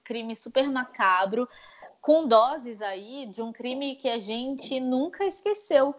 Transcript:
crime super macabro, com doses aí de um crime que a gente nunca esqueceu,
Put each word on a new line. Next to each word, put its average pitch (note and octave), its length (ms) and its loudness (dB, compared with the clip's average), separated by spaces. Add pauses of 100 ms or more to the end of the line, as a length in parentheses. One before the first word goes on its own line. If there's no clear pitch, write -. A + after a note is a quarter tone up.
crime A3+ 300 -8
super C4+ 360 0
macabro, A3 760 0 (540)
com D#4+ 240 6
doses A#3 560 4
aí G#3+ 460 -8
de G3+ 140 -10
um A3+ 100 -8
crime C4 460 -6
que - 100 -6
a A#3 100 0
gente B3+ 600 -6
nunca C4 460 -2
esqueceu, D#4+ 720 2